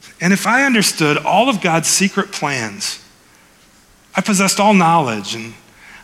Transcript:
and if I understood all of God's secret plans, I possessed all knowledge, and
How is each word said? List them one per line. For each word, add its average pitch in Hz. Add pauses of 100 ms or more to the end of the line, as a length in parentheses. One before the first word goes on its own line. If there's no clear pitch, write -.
(200)
and 180
if -
I 240
understood 185
all 180
of 226
God's 165
secret 190
plans, 113 (1160)
I 190
possessed 190
all 208
knowledge, 143
and 113 (500)